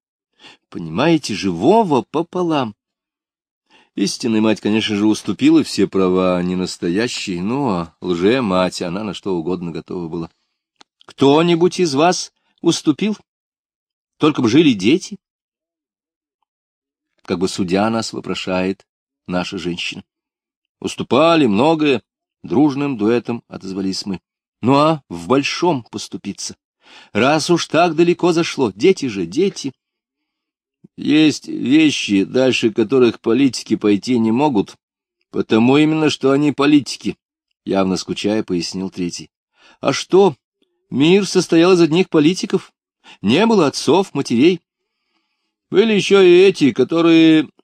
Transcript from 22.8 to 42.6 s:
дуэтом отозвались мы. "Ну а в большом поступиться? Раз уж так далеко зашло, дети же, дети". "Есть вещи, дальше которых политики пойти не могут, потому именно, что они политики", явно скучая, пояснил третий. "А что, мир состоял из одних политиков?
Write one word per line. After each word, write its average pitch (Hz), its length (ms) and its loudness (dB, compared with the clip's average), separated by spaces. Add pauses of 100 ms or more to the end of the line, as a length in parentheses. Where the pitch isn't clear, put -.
дуэтом 117 500 -2
отозвались 95 580 -8
мы. 95 160 -8 (400)
"Ну 127 140 2
а 151 340 0
в 85 180 -12
большом 139 560 -2
поступиться? - 720 -14 (560)
Раз 139 380 0
уж 170 180 0
так 165 280 2
далеко 170 360 0
зашло, 151 420 -2
дети 143 340 0
же, 98 180 -6
дети". 139 480 -4 (1200)
"Есть 151 500 0
вещи, 120 760 0
дальше 123 480 0
которых 117 500 2
политики 117 540 0
пойти 104 440 0
не 113 120 0
могут, 117 440 0 (540)
потому 120 480 2
именно, 156 320 2
что 135 220 0
они 143 200 2
политики", 139 680 0 (480)
явно 95 320 0
скучая, 104 460 -4
пояснил 92 460 -6
третий. 87 400 -10 (500)
"А - 140 -2
что, 185 420 2 (540)
мир 165 360 2
состоял 175 480 2
из 175 80 4
одних 170 280 2
политиков? 165 640 0 (480)